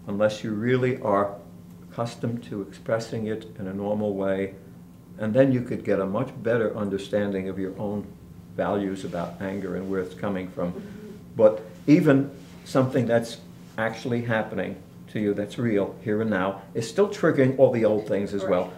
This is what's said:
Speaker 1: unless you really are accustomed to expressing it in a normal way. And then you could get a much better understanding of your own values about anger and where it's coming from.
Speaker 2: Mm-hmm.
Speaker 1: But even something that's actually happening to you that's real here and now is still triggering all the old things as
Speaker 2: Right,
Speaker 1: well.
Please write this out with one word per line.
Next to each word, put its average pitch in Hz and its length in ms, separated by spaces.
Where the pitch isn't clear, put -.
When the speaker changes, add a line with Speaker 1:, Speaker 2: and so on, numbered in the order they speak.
Speaker 1:
unless 107 360
you 117 80
really 123 500
are 101 340
accustomed 120 540
to 104 160
expressing 113 640
it 107 180
in 98 80
a 95 60
normal 104 420
way. 98 400
And 107 140
then 135 180
you 123 100
could 110 220
get 98 160
a 95 60
much 107 240
better 113 340
understanding 98 720
of 92 100
your 95 180
own 104 300
values 95 500
about 85 360
anger 95 340
and 95 140
where 95 120
it's 90 140
coming 92 340
from. 90 220
Speaker 2:
Mm-hmm. - 400
Speaker 1:
But 110 260
even 139 460
something 131 400
that's 117 320
actually 120 440
happening 107 600
to 117 100
you 104 140
that's 101 240
real 104 460
here 107 180
and 110 80
now 95 320
is - 140
still 202 200
triggering 139 520
all 127 120
the 113 140
old 107 220
things 101 260
as 98 80
Speaker 2:
Right, 95 100
Speaker 1:
well. 90 260